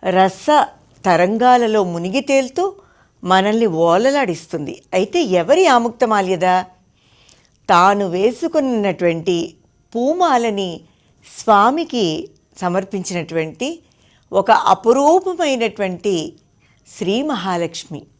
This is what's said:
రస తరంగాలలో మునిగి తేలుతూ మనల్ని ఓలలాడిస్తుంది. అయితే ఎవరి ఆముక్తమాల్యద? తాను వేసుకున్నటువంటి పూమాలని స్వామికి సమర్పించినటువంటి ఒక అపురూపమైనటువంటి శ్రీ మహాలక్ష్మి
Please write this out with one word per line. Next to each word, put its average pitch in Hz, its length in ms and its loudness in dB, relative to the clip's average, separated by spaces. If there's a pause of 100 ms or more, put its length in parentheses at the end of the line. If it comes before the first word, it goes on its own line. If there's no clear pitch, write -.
రస 190 600 2 (400)
తరంగాలలో 214 760 2
మునిగి 180 380 -4
తేలుతూ 277 520 -2 (500)
మనల్ని 196 420 2
ఓలలాడిస్తుంది. 175 1160 -2 (120)
అయితే 190 280 -2
ఎవరి 226 460 2
ఆముక్తమాల్యద? 202 960 0 (1040)
తాను 196 400 4
వేసుకున్నటువంటి 190 1500 -2 (400)
పూమాలని 233 840 -2 (580)
స్వామికి 214 920 0 (320)
సమర్పించినటువంటి 180 1200 -6 (540)
ఒక 190 180 2
అపురూపమైనటువంటి 226 1800 0 (640)
శ్రీ 202 240 -2
మహాలక్ష్మి 175 800 -6 (180)